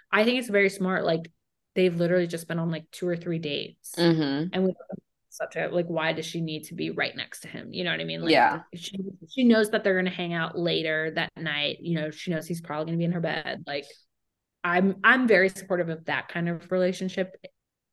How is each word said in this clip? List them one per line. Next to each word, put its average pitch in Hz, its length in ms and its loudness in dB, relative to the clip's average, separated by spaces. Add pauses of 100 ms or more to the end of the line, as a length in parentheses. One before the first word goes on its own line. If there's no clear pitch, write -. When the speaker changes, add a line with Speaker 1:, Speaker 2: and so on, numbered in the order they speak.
(100)
Speaker 1:
I 208 140 6
think 247 160 2
it's 240 80 -6
very 202 220 4
smart. 185 340 0
Like, 165 260 0 (440)
they've 185 200 4
literally 175 320 2
just 165 220 -8
been 170 100 -2
on, 165 140 0
like, 160 180 -8
two - 160 -6
or 175 100 0
three 170 220 -4
dates. - 580 -8
Speaker 2:
Mm-hmm. 160 560 4
Speaker 1:
And 190 120 2
we, 185 100 2 (560)
such - 240 -10
a, 165 140 -4
like, 175 180 0
why 160 260 0
does 160 140 -6
she 170 140 -6
need 156 240 -6
to - 100 -16
be 160 160 -4
right 160 240 -4
next - 260 -12
to - 80 -18
him? - 240 -14
You 180 120 -6
know 165 80 -2
what 160 80 -4
I 165 40 -6
mean? 165 180 -6
Like, 165 100 2
Speaker 2:
Yeah. 147 300 4 (120)
Speaker 1:
she, 190 240 -12 (300)
she 262 160 0
knows 220 260 6
that 214 140 0
they're 196 100 4
gonna 185 160 0
hang 175 220 -4
out 165 260 -4
later 160 540 0
that 156 240 -4
night. 147 440 -4
You 160 200 -2
know, 151 100 -4
she 175 220 -6
knows 160 160 -4
he's 170 120 -6
probably 156 260 -6
gonna 165 120 -2
be 170 60 0
in 170 80 0
her 175 80 -4
bed. 156 440 -4
Like, 143 200 -6 (800)
I'm, 185 400 2
I'm 247 240 6
very 190 220 6
supportive 175 400 -2
of 160 160 -10
that 135 220 -2
kind 170 200 -4
of 170 240 -6
relationship 185 640 -2 (560)